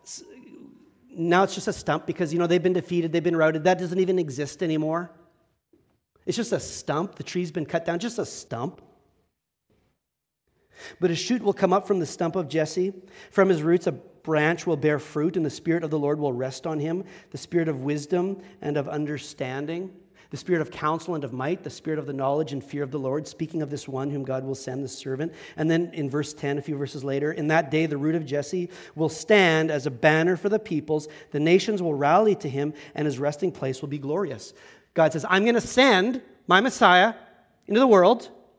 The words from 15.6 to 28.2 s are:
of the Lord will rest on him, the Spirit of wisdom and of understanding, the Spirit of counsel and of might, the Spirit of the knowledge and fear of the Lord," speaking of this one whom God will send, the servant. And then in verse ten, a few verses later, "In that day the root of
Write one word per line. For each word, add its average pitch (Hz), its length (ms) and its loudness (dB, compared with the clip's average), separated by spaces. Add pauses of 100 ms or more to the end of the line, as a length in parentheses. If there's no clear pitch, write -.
of 151 80 -4
the 151 80 0
Lord 147 180 0
will 143 160 -2
rest 131 320 -6
on 160 140 -4
him, 165 240 -2 (280)
the 139 60 -12
Spirit 170 300 -2
of 139 140 -4
wisdom 175 600 -2 (200)
and 147 160 -4
of 139 100 -2
understanding, 147 1040 -8 (360)
the 143 80 -10
Spirit 170 240 0
of 156 100 -4
counsel 160 420 -2
and 147 120 -4
of 117 80 -8
might, 151 300 -4
the 143 60 -10
Spirit 156 300 -6
of 143 60 -8
the 143 80 -8
knowledge 139 400 -2
and 135 100 -6
fear 143 200 -6
of 131 80 -8
the 151 80 -6
Lord," 139 280 -4
speaking 160 340 -6
of 143 80 -6
this 143 160 -8
one 135 240 -4
whom 139 140 -4
God 131 220 -4
will 135 100 -4
send, 131 280 -8
the 131 40 -6
servant. 139 460 -6 (240)
And 160 120 0
then 170 240 2
in 143 160 -4
verse 143 240 -4
ten, 143 240 -4
a 143 40 -4
few 147 160 -6
verses 139 260 -8
later, 139 300 -2
"In 151 160 -2
that 156 200 2
day 156 160 2
the 147 120 -2
root 151 180 0
of 160 100 -2